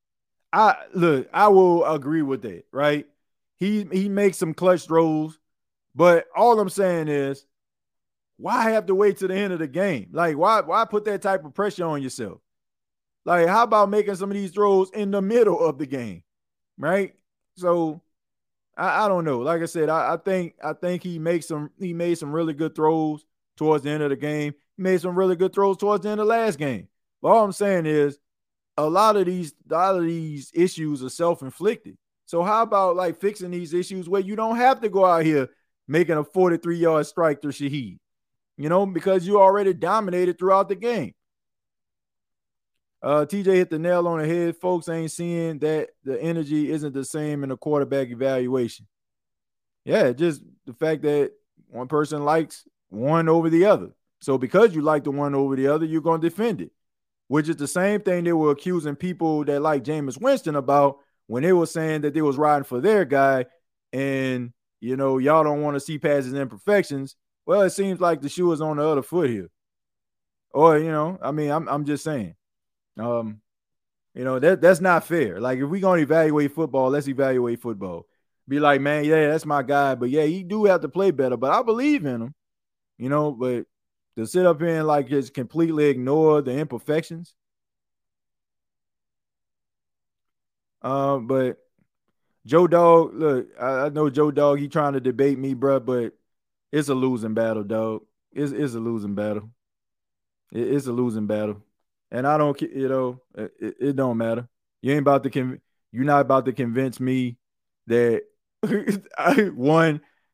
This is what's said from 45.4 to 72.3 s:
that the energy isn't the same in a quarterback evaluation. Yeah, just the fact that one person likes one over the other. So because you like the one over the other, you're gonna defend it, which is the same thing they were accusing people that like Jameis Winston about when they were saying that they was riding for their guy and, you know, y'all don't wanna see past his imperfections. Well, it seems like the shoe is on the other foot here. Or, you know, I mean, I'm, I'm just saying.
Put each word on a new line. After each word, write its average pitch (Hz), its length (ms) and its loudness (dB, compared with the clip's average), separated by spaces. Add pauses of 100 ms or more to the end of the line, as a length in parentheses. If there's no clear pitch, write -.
that 151 320 -2 (120)
the 127 180 -6
energy 151 480 -2
isn't 147 240 -6
the 135 120 -6
same 151 400 -6
in 135 60 -6
a 127 40 -6
quarterback 139 540 -2
evaluation. 127 760 -2 (1000)
Yeah, 160 260 2
just 147 300 -2 (240)
the 127 80 -16
fact 156 300 -4
that 147 280 0 (360)
one 123 200 -12
person 147 380 -2
likes 156 400 -2 (240)
one 151 400 0
over 165 200 2
the 165 160 4
other. 156 260 2 (280)
So 135 180 -2
because 175 380 2
you 156 60 -2
like 151 240 0
the 147 60 -4
one 143 220 -4
over 139 220 0
the 135 120 0
other, 156 180 0
you're 160 160 -4
gonna 165 200 -2
defend 170 380 -4
it, 85 120 -14 (580)
which 147 180 0
is 160 80 -4
the 139 120 -6
same 202 340 -2
thing 180 240 -2
they 170 80 2
were 156 180 2
accusing 151 460 -4
people 160 480 -2
that 143 160 -2
like 147 240 0
Jameis 143 340 -6
Winston 214 380 0
about 139 400 2 (300)
when 123 160 -4
they 185 100 4
were 170 140 4
saying 156 340 -4
that 143 120 -2
they 160 80 -2
was 139 160 0
riding 147 280 2
for 123 160 -6
their 196 240 2
guy 135 400 2 (480)
and, 131 580 -4 (300)
you 123 160 -4
know, 135 220 0
y'all 151 260 4
don't 147 160 -2
wanna 147 180 -4
see 151 180 -8
past 143 280 0
his 127 80 -8
imperfections. 139 800 -2 (300)
Well, 190 160 4
it 190 80 4
seems 190 320 -4
like 170 180 2
the 139 80 -8
shoe 175 240 0
is 156 80 -2
on 156 160 -4
the 147 100 0
other 147 180 0
foot 165 260 -2
here. 98 200 -6 (1000)
Or, 151 260 6
you 160 140 -2
know, 156 300 -4
I 135 100 -4
mean, 151 180 -4
I'm, 147 200 -4
I'm 147 160 -4
just 143 180 -4
saying. 113 320 -6 (640)